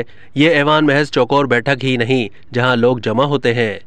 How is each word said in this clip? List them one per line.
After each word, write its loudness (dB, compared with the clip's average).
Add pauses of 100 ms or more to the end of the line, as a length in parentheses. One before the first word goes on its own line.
(360)
ये 4
ऐवान 2
महज 2
चौकोर 2
बैठक 0
ही 0
नहीं 0 (240)
जहाँ 2
लोग 2
जमा 0
होते 0
हैं, -2